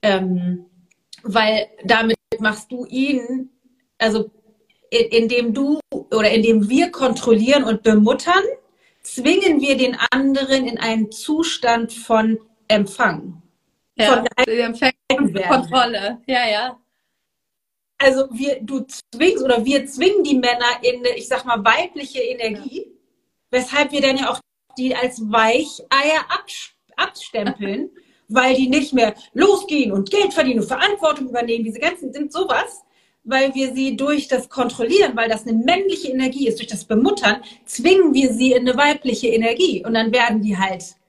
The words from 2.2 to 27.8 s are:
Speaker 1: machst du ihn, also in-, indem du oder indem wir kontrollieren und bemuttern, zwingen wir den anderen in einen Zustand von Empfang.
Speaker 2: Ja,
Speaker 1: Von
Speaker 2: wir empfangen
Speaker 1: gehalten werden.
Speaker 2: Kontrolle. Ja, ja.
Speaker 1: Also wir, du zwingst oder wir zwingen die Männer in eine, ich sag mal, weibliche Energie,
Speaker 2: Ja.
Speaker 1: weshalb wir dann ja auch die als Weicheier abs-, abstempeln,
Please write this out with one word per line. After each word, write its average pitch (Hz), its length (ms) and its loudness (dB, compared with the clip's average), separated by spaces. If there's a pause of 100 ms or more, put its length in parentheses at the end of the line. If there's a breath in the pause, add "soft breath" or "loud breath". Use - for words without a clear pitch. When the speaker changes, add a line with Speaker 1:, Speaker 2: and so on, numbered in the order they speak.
Speaker 1:
machst 214 320 -4
du 247 140 -10
ihn, 262 640 -4 (480)
also 220 340 -2 (580)
in-, 233 220 2
indem 233 420 2
du 277 260 0 (140)
oder 214 380 0
indem 220 360 4
wir 330 240 2
kontrollieren 247 720 2
und 220 200 -2
bemuttern, 247 600 4 (580)
zwingen 320 600 2
wir 277 160 2
den 247 180 0 (160)
anderen 269 560 0
in 233 120 -6
einen 220 320 -2
Zustand 247 840 -2
von 220 440 0 (300)
Empfang. 196 760 -4 (540)
Speaker 2:
Ja, 220 200 4
Speaker 1:
Von 240 120 0 (180)
Speaker 2:
wir 233 200 0
empfangen 233 280 0 (160)
Speaker 1:
gehalten 262 240 0
werden. 190 160 -4
Speaker 2:
Kontrolle. 240 760 0
Ja, 247 220 0
ja. 233 300 -4 (1160)
Speaker 1:
Also 269 340 2
wir, 254 300 -4
du 254 240 -6 (280)
zwingst 311 300 2
oder 240 200 0
wir 262 220 0
zwingen 370 380 0
die 294 140 2
Männer 240 280 0 (160)
in 247 240 0
eine, 247 120 0
ich - 100 -14
sag - 180 -4
mal, 226 180 -2
weibliche 277 560 -2
Energie, 240 680 -6
Speaker 2:
Ja. - 40 -20 (600)
Speaker 1:
weshalb 269 400 0
wir 285 100 -2
dann 269 160 2
ja 247 140 -2
auch - 80 -6 (380)
die 254 180 -2
als 254 340 -4
Weicheier 269 1000 2
abs-, - 420 -8 (240)
abstempeln, 262 960 -6 (180)